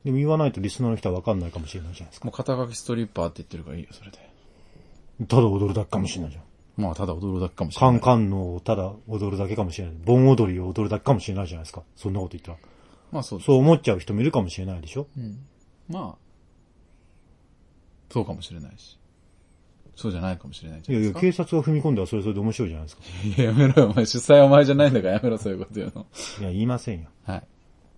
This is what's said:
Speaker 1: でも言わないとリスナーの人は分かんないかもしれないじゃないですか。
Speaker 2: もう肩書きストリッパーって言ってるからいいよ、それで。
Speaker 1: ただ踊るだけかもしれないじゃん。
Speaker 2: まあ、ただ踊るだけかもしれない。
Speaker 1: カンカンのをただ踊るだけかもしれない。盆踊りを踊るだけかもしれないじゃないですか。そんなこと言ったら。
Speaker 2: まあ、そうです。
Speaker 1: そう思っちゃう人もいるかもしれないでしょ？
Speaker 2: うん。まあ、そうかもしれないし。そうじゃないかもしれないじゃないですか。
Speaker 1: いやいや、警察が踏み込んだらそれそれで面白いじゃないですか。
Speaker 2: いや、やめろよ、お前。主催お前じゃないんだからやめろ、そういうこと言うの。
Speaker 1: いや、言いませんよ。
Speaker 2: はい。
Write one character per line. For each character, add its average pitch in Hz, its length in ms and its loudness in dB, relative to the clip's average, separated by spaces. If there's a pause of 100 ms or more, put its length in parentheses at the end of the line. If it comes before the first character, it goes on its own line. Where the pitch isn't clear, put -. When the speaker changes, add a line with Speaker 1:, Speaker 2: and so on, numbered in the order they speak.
Speaker 1:
で 143 60 -2
も 131 80 2
言 143 100 2
わ 156 80 2
な 156 100 2
い 123 60 0
と - 80 -10
リ 101 80 -2
ス - 140 -8
ナ 120 60 0
ー - 20 0
の 113 60 -2
人 104 160 -2
は 90 80 -4
分 - 40 -10
か 110 100 0
ん 95 40 -2
な 87 100 -4
い - 20 -12
か 87 80 -10
も 78 80 -10
し 76 100 -14
れ 87 60 -12
な 80 80 -12
い 87 40 -14
じ - 60 -16
ゃ 87 40 -16
な 80 40 -18
い - 20 -20
で - 40 -20
す - 60 -20
か。 - 60 -8
Speaker 2:
も 113 60 -8
う - 40 -18
肩 - 180 -4
書 127 140 -4
き 113 80 -14
ス - 80 -14
ト 123 100 -4
リ 117 100 -2
ッ 101 40 -6
パ - 160 -4
ー 87 60 -2
っ - 20 -12
て - 100 -16
言 - 40 -20
っ - 20 -20
て - 80 -14
る 80 80 -12
か 67 60 -16
ら 73 60 -12
い 85 40 -10
い - 40 -10
よ、 - 80 -20
そ - 120 -20
れ - 60 -20
で。 - 80 -20 (1080)
Speaker 1:
た 117 100 0
だ 117 100 6
踊 101 220 0
る 98 60 -4
だ 104 100 -2
け - 60 -12
か - 80 -2
も 95 80 -2
し 90 100 -10
れ 92 60 -8
な 76 60 -8
い - 20 -14
じ 78 80 -16
ゃ - 20 -16
ん。 - 40 -20 (320)
Speaker 2:
ま 101 160 -2
あ、 - 20 -10
た 98 120 -6
だ 87 80 -4
踊 95 200 -6
る 92 60 -2
だ 90 80 -2
け - 80 -20
か - 80 -6
も 78 80 -6
し - 80 -8
れ - 0 -
な 131 80 6
い。 - 40 6
Speaker 1:
カ 120 40 4
ン 113 40 0
カ 127 160 4
ン 107 140 2
の 92 240 -4
を 90 60 -10
た 113 160 -2
だ 98 160 -4 (160)
踊 104 240 -4
る 98 60 -4
だ 98 100 -4
け 107 80 -6
か 107 80 -2
も 87 80 -6
し - 80 -12
れ 87 80 -10
な 82 60 -12
い。 - 100 -14
盆 127 240 6
踊 113 240 6
り 90 80 -4
を 90 80 -6
踊 107 160 -2
る 101 40 -2
だ 104 100 -2
け - 80 -14
か 139 80 4
も 98 60 0
し - 100 -10
れ 98 40 -4
な 95 80 -4
い 92 40 -6
じ 82 80 -10
ゃ - 20 -10
な 80 60 -12
い - 20 -14
で - 20 -14
す - 60 -18
か。 85 100 -16 (140)
そ - 120 -8
ん 95 40 -4
な 98 80 -4
こ 92 60 -6
と 85 60 -14
言 90 80 -14
っ - 40 -20
た 87 80 -14
ら。 82 60 -16 (520)
Speaker 2:
ま 156 100 -8
あ、 - 20 -4
そ 110 140 -12
う - 20 -10
で 85 60 -16
す。 - 20 -20
Speaker 1:
そ 143 80 6
う - 20 8
思 147 180 8
っ 143 60 4
ち - 100 0
ゃ 104 40 4
う 90 60 -2
人 107 140 -6
も 104 60 -2
い 123 40 0
る 156 60 0
か 131 120 0
も 90 80 -4
し - 100 -10
れ 92 60 -8
な 92 100 -8
い 82 40 -12
で 76 60 -14
し - 100 -14
ょ？ 139 200 -8
Speaker 2:
う 135 40 -10
ん。 113 240 -14 (440)
ま 160 280 -12
あ、 - 20 -20 (1900)
そ 120 100 -4
う 101 60 -4
か 95 60 -8
も 85 100 -14
し - 100 -16
れ 82 80 -14
な - 80 -16
い - 100 -20
し。 - 200 -20 (1000)
そ 110 140 -8
う - 20 -4
じ 87 60 -6
ゃ - 20 -8
な 92 100 -4
い 90 80 -6
か - 80 -20
も 69 80 -18
し - 80 -20
れ 80 80 -14
な 78 60 -16
い 82 60 -18
じ 143 100 -6
ゃ - 20 0
な 113 60 0
い - 20 0
で 107 60 2
す 98 60 -2
か。 - 40 -12
Speaker 1:
い - 60 -12
や 180 60 4
い - 20 2
や、 - 0 -
警 175 100 -4
察 160 180 -2
が 139 60 -4
踏 156 60 2
み 151 100 0
込 156 80 0
ん 139 60 2
だ 98 60 0
ら 90 40 -4
そ - 80 -6
れ 104 80 -2
そ 101 60 -4
れ 104 60 -2
で 98 40 -6
面 110 140 0
白 110 140 -4
い - 20 -4
じ 80 80 -8
ゃ - 20 -10
な 80 60 -10
い - 20 -12
で - 40 -16
す - 60 -20
か。 - 60 -20 (220)
Speaker 2:
い 104 120 -4
や、 131 100 2
や 113 60 0
め 135 140 6
ろ 135 160 6
よ、 104 80 4
お - 40 -2
前。 113 120 2
主 123 120 -4
催 143 260 10
お 139 40 10
前 143 160 10
じ 135 60 4
ゃ 139 60 4
な 147 100 6
い 139 60 4
ん - 20 4
だ 110 80 2
か 92 60 0
ら 92 60 2
や 104 60 0
め 127 80 0
ろ、 117 100 -2
そ 104 120 -6
う - 20 -2
い 92 40 -6
う - 20 -8
こ 92 60 -8
と - 100 -14
言 104 120 -6
う 101 60 -10
の。 104 140 -16 (340)
Speaker 1:
い - 40 -10
や、 92 80 -4
言 95 80 -2
い 110 60 0
ま 123 120 -2
せ 113 160 -10
ん 82 80 -12
よ。 78 60 -16 (160)
Speaker 2:
は 92 140 -8
い。 - 80 -18 (500)